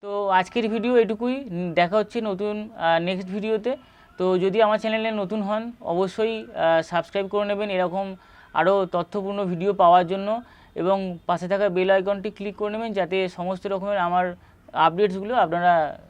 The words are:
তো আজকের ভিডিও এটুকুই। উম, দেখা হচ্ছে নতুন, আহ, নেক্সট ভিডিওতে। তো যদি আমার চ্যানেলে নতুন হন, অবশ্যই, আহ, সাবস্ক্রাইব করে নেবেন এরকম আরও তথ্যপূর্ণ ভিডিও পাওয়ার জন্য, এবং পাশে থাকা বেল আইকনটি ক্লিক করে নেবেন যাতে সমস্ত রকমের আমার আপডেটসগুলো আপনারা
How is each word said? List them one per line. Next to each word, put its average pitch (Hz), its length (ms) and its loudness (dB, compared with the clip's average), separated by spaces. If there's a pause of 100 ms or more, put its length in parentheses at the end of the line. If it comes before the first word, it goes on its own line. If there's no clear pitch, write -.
তো 202 280 -4
আজকের 190 400 2
ভিডিও 233 280 2
এটুকুই। 233 540 0
উম, 175 240 -4
দেখা 175 220 2
হচ্ছে 214 240 -2
নতুন, 208 560 -4
আহ, 165 220 2
নেক্সট 185 300 -4
ভিডিওতে। 214 480 -2 (420)
তো 185 200 2
যদি 196 240 2
আমার 214 160 4
চ্যানেলে 220 320 -2
নতুন 208 320 -4
হন, 214 380 -4
অবশ্যই, 220 640 -2
আহ, 165 400 2
সাবস্ক্রাইব 175 440 -4
করে 208 180 -2
নেবেন 208 260 -2
এরকম 190 460 -2 (380)
আরও 185 320 4
তথ্যপূর্ণ 196 580 -4
ভিডিও 180 280 -2
পাওয়ার 180 340 6
জন্য, 202 360 -4 (320)
এবং 185 520 -2
পাশে 175 220 -2
থাকা 196 200 2
বেল 185 220 2
আইকনটি 196 400 2
ক্লিক 202 260 -10
করে 208 160 -4
নেবেন 220 200 -6
যাতে 185 360 0
সমস্ত 185 380 -6
রকমের 196 320 -4
আমার 180 360 0 (380)
আপডেটসগুলো 190 640 2
আপনারা 175 640 2 (100)